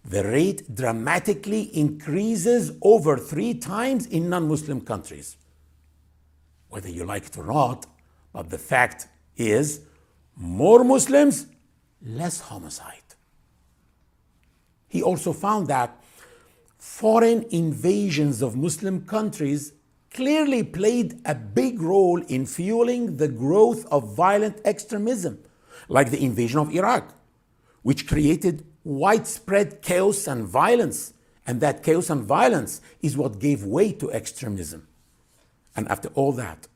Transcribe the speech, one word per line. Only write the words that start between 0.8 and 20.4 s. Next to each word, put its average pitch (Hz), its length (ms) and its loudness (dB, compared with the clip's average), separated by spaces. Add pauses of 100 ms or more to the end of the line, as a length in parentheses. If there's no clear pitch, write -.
increases 180 920 0 (100)
over 160 360 6
three 208 380 -6
times 233 500 -4
in 170 240 -2
non-Muslim 151 520 -2
countries. - 540 -12 (1300)
Whether 101 180 -14
you 87 160 -10
like 101 220 -8
it - 120 -16
or 85 60 -12
not, 131 420 -2 (460)
but 82 180 -12
the 90 80 -10
fact - 520 0 (260)
is, 117 460 0 (560)
more 151 480 6
Muslims, 269 600 4 (540)
less 147 380 -8
homicide. - 760 -18 (1700)
He - 160 -4
also 170 300 0
found 202 340 -2
that 127 340 -2 (760)
foreign 226 720 2
invasions 160 920 0
of 120 140 -2
Muslim 170 460 -4
countries 151 720 -4 (400)
clearly 277 500 2